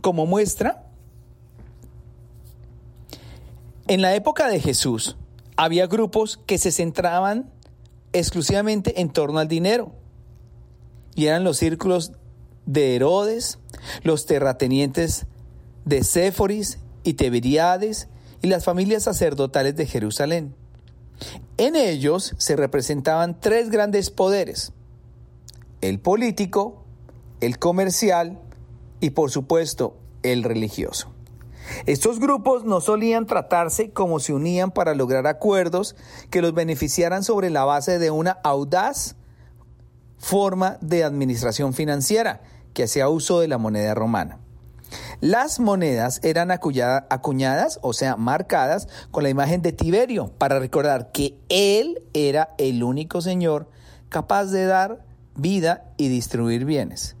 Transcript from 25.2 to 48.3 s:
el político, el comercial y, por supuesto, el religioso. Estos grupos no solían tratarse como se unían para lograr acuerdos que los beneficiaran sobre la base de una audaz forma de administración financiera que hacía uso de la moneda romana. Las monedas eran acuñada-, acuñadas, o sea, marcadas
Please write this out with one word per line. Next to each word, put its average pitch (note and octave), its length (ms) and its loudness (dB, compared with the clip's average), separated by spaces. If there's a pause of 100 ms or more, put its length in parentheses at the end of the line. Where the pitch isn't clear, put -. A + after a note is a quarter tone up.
el F#2+ 180 -2
político, G#3 840 0 (580)
el A#2+ 180 -2
comercial F3+ 800 2 (640)
y, D3+ 100 0
por C#3+ 180 2
supuesto, D3 680 -2 (260)
el B2 200 0
religioso. A2 680 -4 (760)
Estos A3 340 0
grupos B3 460 2
no F#3+ 160 2
solían A3+ 460 2
tratarse F3 640 0
como E3+ 280 0
se D3 140 -4
unían F3+ 380 0
para E3 240 0
lograr C3 320 0
acuerdos F3+ 680 0 (360)
que F3+ 100 2
los E3 140 2
beneficiaran E3+ 680 0
sobre G3 280 0
la C#3+ 120 2
base C#3+ 360 2
de E3 100 2
una D#3+ 220 0 (120)
audaz D#3 720 0 (1000)
forma F#3+ 640 0
de E3 220 0
administración C3 720 -2
financiera D3+ 680 0 (320)
que B2+ 100 -2
hacía C3 240 0
uso E3 320 2
de E3 100 2
la B2 100 0
moneda G#2+ 340 0
romana. A2 460 -2 (840)
Las A#3+ 380 2
monedas D#3 640 0
eran E3+ 260 2
acuñada-, C3+ 640 0
acuñadas, C3+ 720 0
o B2 100 -2
sea, C3 220 -2
marcadas D3+ 720 0 (240)